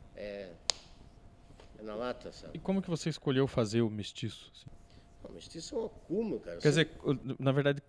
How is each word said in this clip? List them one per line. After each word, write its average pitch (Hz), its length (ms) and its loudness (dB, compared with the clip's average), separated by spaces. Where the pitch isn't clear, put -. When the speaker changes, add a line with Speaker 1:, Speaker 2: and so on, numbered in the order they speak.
Speaker 1:
É... 101 360 -10
é 107 40 -16
na 107 120 -10
lata, 117 380 -6
sabe? 80 240 -14
Speaker 2:
E 165 40 -8
como 190 220 0
que - 80 -8
você 165 180 -2
escolheu 139 380 2
fazer 117 360 2
o 113 80 2
Mestiço, - 640 -8
assim? - 120 -20
Speaker 1:
Não, - 80 -14
o - 40 -16
Mestiço - 400 -12
é 262 40 0
um 226 80 -2
acúmulo, 190 540 -2
cara. 85 180 -8
Speaker 2:
Quer 147 140 8
Speaker 1:
Você 151 120 6
Speaker 2:
dizer, - 180 -2
o, 135 400 0
na 135 100 6
verdade, 143 360 4